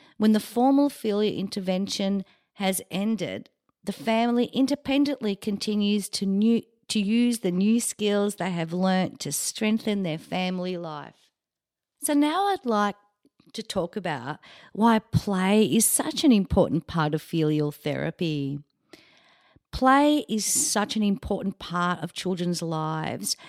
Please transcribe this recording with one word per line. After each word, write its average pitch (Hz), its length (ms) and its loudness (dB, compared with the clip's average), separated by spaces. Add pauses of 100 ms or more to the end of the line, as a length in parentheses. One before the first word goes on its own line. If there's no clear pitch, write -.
(180)
When 220 140 4
the 214 80 4
formal 277 500 2
filial 214 480 -2
intervention 190 840 -2 (300)
has 190 360 -2
ended, 185 600 -4 (340)
the - 80 -6
family 240 600 0
independently 269 840 0
continues 208 720 -2
to - 180 -6
new, 208 360 2 (260)
to 214 140 -2
use 233 380 2
the 185 120 -2
new 208 300 2
skills 208 540 -2
they 185 160 -4
have 165 200 -4
learnt 185 480 0
to 139 140 -8
strengthen 214 680 -2
their 165 140 -4
family 185 600 -4
life. 156 540 -14 (720)
So 302 120 -2
now 302 340 2
I'd 381 180 -2
like 208 300 0 (560)
to - 100 -10
talk - 360 -4
about 151 420 -6 (320)
why 220 280 4
play 196 640 2
is 220 200 2
such - 380 -2
an 294 80 8
important 180 560 4
part 151 260 0
of 156 80 0
filial 151 520 0
therapy. 143 840 -4 (1120)
Play 285 560 4
is 214 160 -2
such 208 500 -2
an 214 80 0
important 196 560 -2
part 175 420 -2
of 180 120 -8
children's 175 480 -4
lives, 156 720 -4 (140)